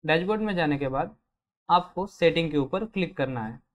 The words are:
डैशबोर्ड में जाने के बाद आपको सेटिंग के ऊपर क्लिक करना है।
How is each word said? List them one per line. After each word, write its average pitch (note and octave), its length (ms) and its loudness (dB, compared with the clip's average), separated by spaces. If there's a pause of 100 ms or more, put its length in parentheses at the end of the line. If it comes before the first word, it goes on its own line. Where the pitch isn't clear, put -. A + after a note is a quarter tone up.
डैशबोर्ड F#3 380 2
में G#3 140 -2
जाने D3 220 0
के C#3 100 -2
बाद D3+ 260 -4 (540)
आपको F3 400 0
सेटिंग E3 420 2
के D3+ 60 -2
ऊपर D#3+ 300 0
क्लिक F#3 300 -4
करना C3 260 -4
है। A2+ 180 -10 (140)